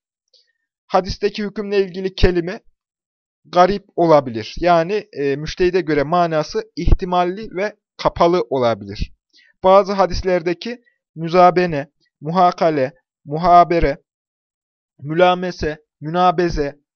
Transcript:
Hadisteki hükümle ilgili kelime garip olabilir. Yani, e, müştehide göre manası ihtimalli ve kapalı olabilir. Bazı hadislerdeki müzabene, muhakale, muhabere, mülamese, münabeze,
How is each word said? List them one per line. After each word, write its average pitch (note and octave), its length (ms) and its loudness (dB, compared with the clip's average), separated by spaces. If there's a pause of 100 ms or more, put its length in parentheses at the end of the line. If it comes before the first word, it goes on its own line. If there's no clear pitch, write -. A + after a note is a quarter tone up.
(880)
Hadisteki G3 560 -4
hükümle G3+ 340 -6
ilgili F#3+ 380 -4
kelime F3+ 460 -2 (840)
garip F#3 400 2 (100)
olabilir. C3 640 0
Yani, F3 540 0
e, C#3 220 -4
müştehide F3 460 -2
göre D3+ 220 0
manası E3+ 720 -2
ihtimalli F3+ 800 0
ve G#3 200 -6 (220)
kapalı F3 520 0
olabilir. A2 640 -4 (500)
Bazı F#3+ 300 4
hadislerdeki F3+ 880 -2 (340)
müzabene, E3+ 760 2 (300)
muhakale, E3 720 0 (320)
muhabere, E3 720 2 (1040)
mülamese, E3+ 760 0 (240)
münabeze, E3 800 -2 (160)